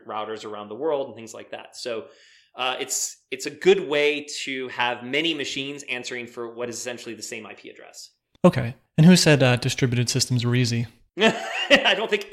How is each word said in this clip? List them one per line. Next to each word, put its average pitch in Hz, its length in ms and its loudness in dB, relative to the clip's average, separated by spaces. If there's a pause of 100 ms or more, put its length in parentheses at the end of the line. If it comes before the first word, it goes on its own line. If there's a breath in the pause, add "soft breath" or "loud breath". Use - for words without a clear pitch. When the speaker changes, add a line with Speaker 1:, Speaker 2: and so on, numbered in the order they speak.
Speaker 1:
routers 107 380 -8
around 104 240 -12
the 107 80 -12
world 139 320 -4
and 117 80 -16
things 113 180 -16
like 110 180 -18
that. - 260 -16
So, 113 300 -8 (500 soft breath)
uh, 127 200 -2
it's, - 540 -6
it's - 140 -8
a 147 40 -6
good 180 380 4
way 147 400 0 (160)
to 131 240 -6
have 123 340 -2
many 147 320 -2
machines 139 500 -8
answering 123 440 -8
for 117 280 -10
what 120 120 -6
is 110 80 -8
essentially 117 400 -10
the 104 80 -16
same 113 220 -12
I 98 80 -18
P - 160 -20
address. - 400 -20 (340)
Speaker 2:
Okay. 131 320 2 (220)
And 156 80 10
who 180 100 12
said, 151 260 6
uh, 123 140 6
distributed 123 540 0
systems 123 360 0
were 120 80 2
easy? 120 340 0 (140)
Speaker 1:
<laughs> - 180 -20
I - 760 2
don't 214 140 -2
think 208 240 -2